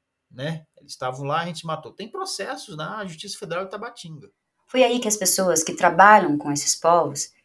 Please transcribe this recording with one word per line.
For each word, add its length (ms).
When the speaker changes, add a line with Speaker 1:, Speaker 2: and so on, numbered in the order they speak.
Speaker 1:
né? 340
Eles 160
estavam 320
lá, 160
a 40
gente 200
matou. 260
Tem 180
processos 680
na 280
Justiça 320
Federal 280
de 60
Tabatinga. 600
Speaker 2:
Foi 160
aí 160
que 80
as 100
pessoas 440
que 120
trabalham 640
com 120
esses 240
povos 580